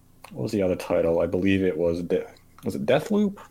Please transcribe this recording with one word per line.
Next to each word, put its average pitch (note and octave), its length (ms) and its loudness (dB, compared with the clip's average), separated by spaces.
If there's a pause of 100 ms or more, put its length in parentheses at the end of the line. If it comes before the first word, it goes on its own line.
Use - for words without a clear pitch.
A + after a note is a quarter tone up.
(300)
what B2+ 140 -8
was A2+ 80 -6
the G2+ 100 2
other F#2 140 2
title? E2+ 440 0
I F2 60 2
believe F#2+ 360 2
it F#2 140 0
was E2+ 260 0
De-, F#2 240 -2 (380)
was - 100 -4
it - 120 -6
Deathloop? G3+ 500 2 (140)